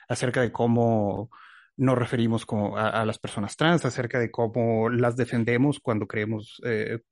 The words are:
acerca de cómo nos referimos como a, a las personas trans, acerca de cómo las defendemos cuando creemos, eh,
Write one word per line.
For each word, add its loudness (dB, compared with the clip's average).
acerca 0
de 2
cómo 2
nos 4
referimos 0
como -2
a, 0
a 0
las -2
personas -8
trans, 2
acerca -2
de -2
cómo 0
las 2
defendemos 2
cuando -2
creemos, -6
eh, -4